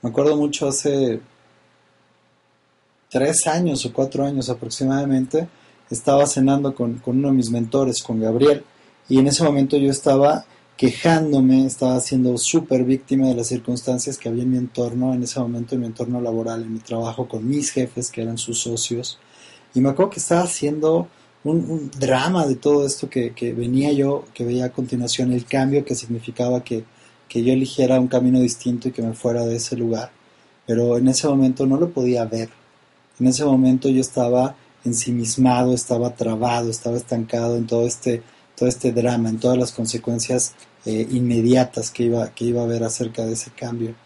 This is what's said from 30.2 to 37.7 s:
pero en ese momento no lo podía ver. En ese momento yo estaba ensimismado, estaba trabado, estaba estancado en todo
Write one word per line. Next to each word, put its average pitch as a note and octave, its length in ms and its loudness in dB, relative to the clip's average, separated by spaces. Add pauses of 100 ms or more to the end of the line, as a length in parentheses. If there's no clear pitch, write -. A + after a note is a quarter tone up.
pero A#2+ 320 2
en B2+ 100 4
ese C3 200 2
momento C3+ 380 2
no C3+ 120 2
lo E3+ 140 2
podía B2 340 0
ver. A2+ 240 -6 (720)
En B2 60 2
ese C3 200 2
momento C3 440 4
yo C3 120 4
estaba B2+ 540 0 (300)
ensimismado, B2 880 2
estaba A#2+ 400 -2
trabado, A#2 560 -2
estaba A#2 280 -4
estancado A#2 600 -2
en A#2 80 -2
todo A#2 220 0